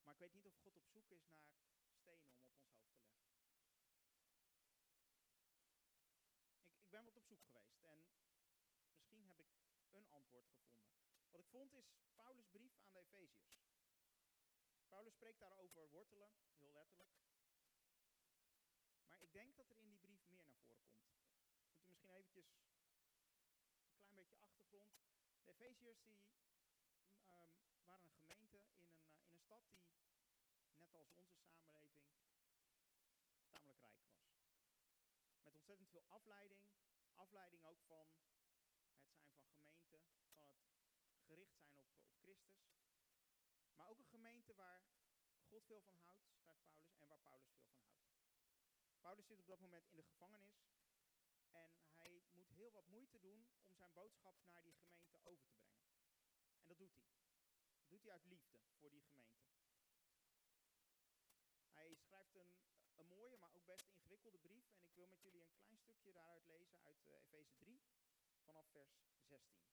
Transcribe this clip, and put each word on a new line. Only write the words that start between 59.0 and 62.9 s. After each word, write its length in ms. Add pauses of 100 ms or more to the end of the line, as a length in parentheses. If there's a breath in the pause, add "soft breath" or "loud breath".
gemeente. 380 (2250)
Hij 240
schrijft 400
een, 200 (400)